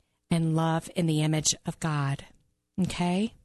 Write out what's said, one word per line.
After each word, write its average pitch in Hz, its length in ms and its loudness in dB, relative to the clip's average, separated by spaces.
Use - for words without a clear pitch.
and 165 260 2
love 165 400 0
in 170 120 0
the 151 160 2
image 156 320 0
of - 140 -6
God. 143 460 -2
Okay? 180 540 0